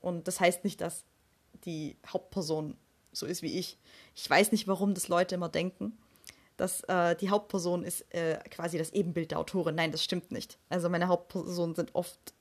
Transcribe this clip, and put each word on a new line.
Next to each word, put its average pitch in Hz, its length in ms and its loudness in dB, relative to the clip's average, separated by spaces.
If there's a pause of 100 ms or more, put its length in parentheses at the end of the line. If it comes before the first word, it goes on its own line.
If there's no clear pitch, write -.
Und 175 260 -4
das 185 120 -4
heißt 180 240 6
nicht, - 180 -2
dass - 220 -4 (640)
die 156 320 -6 (100)
Hauptperson 156 680 -4 (340)
so - 140 -8
ist 170 160 -6
wie 160 160 -4
ich. - 200 -6 (380)
Ich - 140 -10
weiß 196 220 8
nicht, 214 160 2
warum 196 260 2
das 180 140 -2
Leute 180 280 2
immer 175 140 -2
denken, 185 480 -4 (600)
dass, 185 240 -2
äh, 175 340 4
die 185 140 -2
Hauptperson 180 540 0
ist, - 300 -6
äh, 165 240 0 (120)
quasi 165 280 -4
das 160 140 -2
Ebenbild 170 400 0
der 151 80 -2
Autorin. 165 360 0
Nein, 165 160 2
das 156 120 -2
stimmt - 280 -4
nicht. - 260 -8 (120)
Also 175 200 0
meine 175 180 2
Hauptpersonen 175 680 0
sind - 200 -4
oft - 460 -4